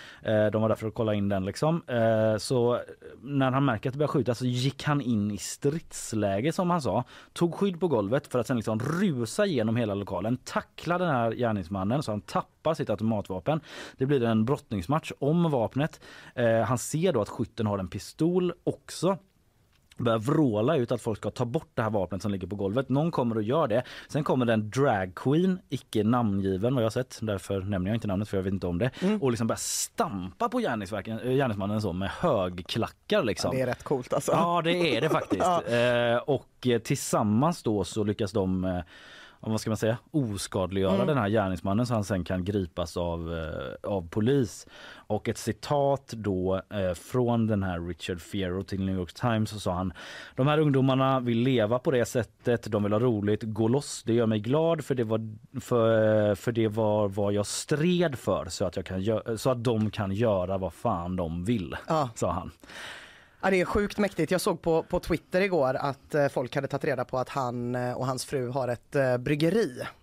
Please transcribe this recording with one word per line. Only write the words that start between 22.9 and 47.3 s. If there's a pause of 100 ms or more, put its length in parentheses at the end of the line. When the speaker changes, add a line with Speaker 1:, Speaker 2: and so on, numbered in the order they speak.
Speaker 1:
kommer
och
gör
det. (260)
Sen
kommer
det
en
drag
queen, (100)
icke
namngiven
vad
jag
har
sett.
Därför
nämner
jag
inte
namnet,
för
jag
vet
inte
om
det. (120)
Speaker 2:
Mm.
Speaker 1:
Och
liksom
börjar
stampa
på
gärningsverken,
eh,
gärningsmannen
så
med
högklackar,
liksom.
Speaker 2:
Ja,
det
är
rätt
coolt,
alltså.
Speaker 1:
Ja,
det
är
det
faktiskt.
Speaker 2:
<laughs>
Ja.
Speaker 1:
Eh,
och,
eh,
tillsammans
då
så
lyckas
de,
eh, (720)
vad
ska
man
säga, (140)
oskadliggöra
Speaker 2:
Mm.
Speaker 1:
den
här
gärningsmannen
så
han
sen
kan
gripas
av,
eh,
av
polis. (400)
Och
ett
citat
då, (160)
eh,
från